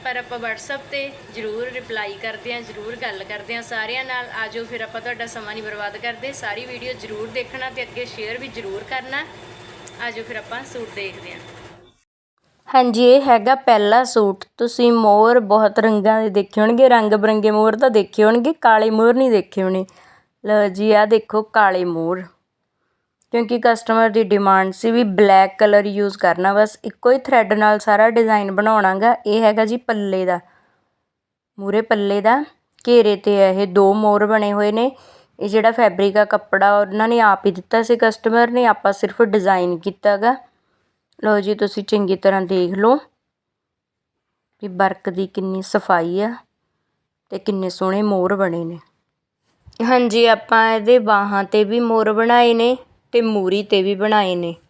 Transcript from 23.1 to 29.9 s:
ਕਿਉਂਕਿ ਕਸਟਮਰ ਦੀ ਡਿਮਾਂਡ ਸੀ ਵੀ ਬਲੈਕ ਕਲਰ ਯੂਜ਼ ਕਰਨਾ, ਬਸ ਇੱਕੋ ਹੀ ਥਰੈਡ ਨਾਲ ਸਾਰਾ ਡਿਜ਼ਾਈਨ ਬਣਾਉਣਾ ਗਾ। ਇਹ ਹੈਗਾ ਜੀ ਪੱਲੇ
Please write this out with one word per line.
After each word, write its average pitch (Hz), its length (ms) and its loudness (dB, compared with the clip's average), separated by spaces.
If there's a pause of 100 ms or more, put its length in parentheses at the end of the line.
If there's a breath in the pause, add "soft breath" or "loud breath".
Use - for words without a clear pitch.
ਕਿਉਂਕਿ 233 260 -2
ਕਸਟਮਰ 226 500 2
ਦੀ 220 160 0
ਡਿਮਾਂਡ 190 480 2
ਸੀ 226 180 -4
ਵੀ 240 140 2
ਬਲੈਕ 190 520 4
ਕਲਰ 208 280 4
ਯੂਜ਼ 202 320 -4
ਕਰਨਾ, 185 360 0
ਬਸ 214 300 0
ਇੱਕੋ - 280 -2
ਹੀ 269 60 4
ਥਰੈਡ 240 360 0
ਨਾਲ 214 260 2
ਸਾਰਾ 214 300 4
ਡਿਜ਼ਾਈਨ 220 420 0
ਬਣਾਉਣਾ 208 440 2
ਗਾ। 226 200 2 (100)
ਇਹ 214 160 0
ਹੈਗਾ 220 240 2
ਜੀ 226 140 -4
ਪੱਲੇ 202 460 -4